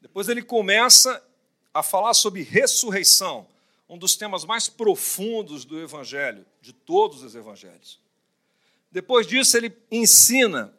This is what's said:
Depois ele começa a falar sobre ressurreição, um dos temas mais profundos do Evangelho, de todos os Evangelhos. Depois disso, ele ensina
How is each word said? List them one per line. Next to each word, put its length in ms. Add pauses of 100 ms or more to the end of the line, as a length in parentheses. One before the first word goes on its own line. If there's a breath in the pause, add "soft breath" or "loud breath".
Depois 280
ele 120
começa 800 (520)
a 80
falar 320
sobre 280
ressurreição, 1040 (420)
um 100
dos 180
temas 280
mais 240
profundos 960
do 140
Evangelho, 680 (140)
de 120
todos 500
os 120
Evangelhos. 680 (920)
Depois 360
disso, 300
ele 200 (140)
ensina 880